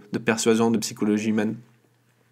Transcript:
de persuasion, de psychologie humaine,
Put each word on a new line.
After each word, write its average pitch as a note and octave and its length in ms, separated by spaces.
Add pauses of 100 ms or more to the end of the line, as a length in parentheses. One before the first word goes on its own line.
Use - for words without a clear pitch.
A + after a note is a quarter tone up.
(120)
de - 60
persuasion, A#2 520
de A2+ 80
psychologie G#2+ 520
humaine, A2 260 (760)